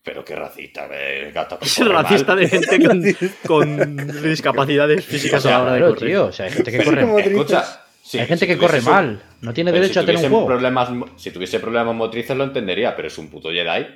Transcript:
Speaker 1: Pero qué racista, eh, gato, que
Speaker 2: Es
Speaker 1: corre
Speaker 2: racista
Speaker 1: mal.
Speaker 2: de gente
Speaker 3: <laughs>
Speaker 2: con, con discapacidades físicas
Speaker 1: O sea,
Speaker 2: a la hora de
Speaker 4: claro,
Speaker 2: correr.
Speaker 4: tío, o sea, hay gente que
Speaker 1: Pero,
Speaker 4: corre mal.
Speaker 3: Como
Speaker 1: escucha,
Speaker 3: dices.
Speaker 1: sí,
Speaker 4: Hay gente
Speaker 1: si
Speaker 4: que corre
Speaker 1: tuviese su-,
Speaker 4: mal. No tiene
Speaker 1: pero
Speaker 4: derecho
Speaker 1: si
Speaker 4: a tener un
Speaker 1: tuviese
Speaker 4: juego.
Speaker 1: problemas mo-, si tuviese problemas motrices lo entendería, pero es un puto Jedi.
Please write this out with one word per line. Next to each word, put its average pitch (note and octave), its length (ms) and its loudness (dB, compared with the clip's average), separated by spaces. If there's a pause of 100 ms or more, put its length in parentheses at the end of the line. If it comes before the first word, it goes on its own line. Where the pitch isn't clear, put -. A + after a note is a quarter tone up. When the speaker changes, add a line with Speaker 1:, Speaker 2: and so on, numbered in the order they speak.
Speaker 1:
Pero C#2 220 -12
qué D#2 100 -14
racista, D2 580 -14
eh, C#2 400 -8
gato, - 260 -8
que - 80 -8
Speaker 2:
Es - 100 -2
Speaker 1:
corre A3 160 2
Speaker 2:
racista F3+ 420 2
Speaker 1:
mal. F#3+ 100 4
Speaker 2:
de - 40 0
gente F#3+ 680 4 (220)
Speaker 3:
<laughs> - 80 -14
Speaker 2:
con, D3 320 2
con D3 440 -4
discapacidades D3+ 840 2
físicas D3 380 -2
Speaker 1:
O D3 40 2
sea, A2+ 80 4
Speaker 2:
a - 20 4
la B2+ 60 2
hora B2+ 100 0
de B2 60 2
Speaker 4:
claro, B2 140 4
Speaker 2:
correr. A#2 160 -4
Speaker 4:
tío, F#3 160 2
o F#2 60 -4
sea, G2 140 -8
hay - 60 -6
gente - 180 -2
que A#2+ 80 -2
Speaker 1:
Pero, D3+ 120 2
Speaker 4:
corre C#3+ 120 4
mal. A#3 120 2
Speaker 3:
Como G#3 60 6
Speaker 1:
escucha, G3 400 2
Speaker 3:
dices. - 180 -10 (240)
Speaker 1:
sí, - 160 -8
Speaker 4:
Hay A#2 80 -2
gente E3+ 180 0
Speaker 1:
si F3 80 0
Speaker 4:
que D3+ 60 0
corre E3+ 140 4
Speaker 1:
tuviese B2+ 120 2
su-, C3 60 2
Speaker 4:
mal. D#3 320 2 (180)
No A#2 140 -8
tiene E3+ 160 0
Speaker 1:
pero F3 120 2
Speaker 4:
derecho F#3+ 180 2
Speaker 1:
si - 40 0
Speaker 4:
a - 20 0
tener E3+ 100 2
un E3+ 40 0
Speaker 1:
tuviese D3 140 2
Speaker 4:
juego. G#3+ 120 4
Speaker 1:
problemas B2+ 440 0
mo-, B2 260 -8
si - 140 -12
tuviese F2+ 300 -4
problemas A#2 340 -2
motrices A2+ 420 -4
lo C#3 80 -2
entendería, A2+ 500 -2
pero D#2 140 -8
es - 80 -12
un D#2 140 -16
puto D#2+ 200 -12
Jedi. F2 460 -2